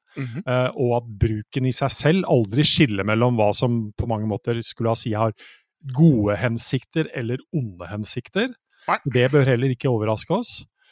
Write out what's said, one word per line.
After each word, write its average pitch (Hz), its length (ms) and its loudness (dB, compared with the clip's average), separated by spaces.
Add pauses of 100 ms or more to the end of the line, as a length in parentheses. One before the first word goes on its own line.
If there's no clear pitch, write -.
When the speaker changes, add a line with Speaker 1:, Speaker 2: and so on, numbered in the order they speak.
(180)
Speaker 1:
Mhm. 127 260 -8
Speaker 2:
eh, 127 320 0
og 120 220 0
at 117 100 -6 (160)
bruken 110 400 -2
i 131 80 0
seg 135 180 -2
selv 175 380 0
aldri 120 340 2
skiller 107 420 2
mellom 113 360 2
hva 104 140 4
som 113 420 0
på - 100 -4
mange 110 220 -4
måter 117 340 -4
skulle 113 300 -2
ha - 20 2
si 110 180 -4
har 107 200 0 (640)
gode 120 420 4
hensikter 123 760 -4
eller 123 240 -4 (160)
onde 92 340 -6
hensikter. 120 640 -6 (360)
Speaker 1:
Nei. 185 160 0
Speaker 2:
Det 123 280 2
bør 143 120 6
heller 127 220 2
ikke 131 240 -2
overraske 107 400 -2
oss. - 340 -2 (280)